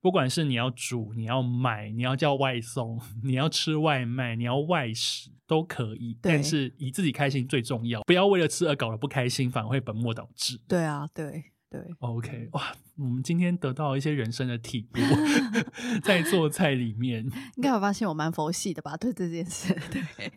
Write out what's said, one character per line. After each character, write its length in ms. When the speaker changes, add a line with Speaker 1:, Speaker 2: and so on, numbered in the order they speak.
Speaker 1:
不 100
管 180
是 160
你 100
要 160
煮、 440
你 100
要 180
买、 480
你 100
要 160
叫 200
外 220
送、 400
<laughs> 140
你 120
要 120
吃 300
外 300
卖、 280
你 100
要 160
外 340
食 340
都 160
可 340
以， 260
Speaker 2:
对。 100
Speaker 1:
但 100
是 360
以 120
自 120
己 100
开 160
心 180
最 140
重 260
要， 180
不 100
要 120
为 140
了 80
吃 180
而 80
搞 160
得 60
不 100
开 220
心， 220
反 120
而 60
会 100
本 160
末 200
倒 200
置。 320
Speaker 2:
对 160
啊， 300
对， 400
对。 140
Speaker 1:
OK， 540
哇， 220
我 80
们 180
今 140
天 180
得 200
到 200
一 60
些 120
人 180
生 160
的 100
体 380
悟， 1040
<laughs> 20
在 200
做 260
菜 260
里 200
面。 300
Speaker 2:
应 60
该 80
有 100
发 120
现 160
我 60
蛮 160
佛 220
系 200
的 80
吧， 160
对 160
这 160
件 160
事， 380
<laughs> 80
对。 460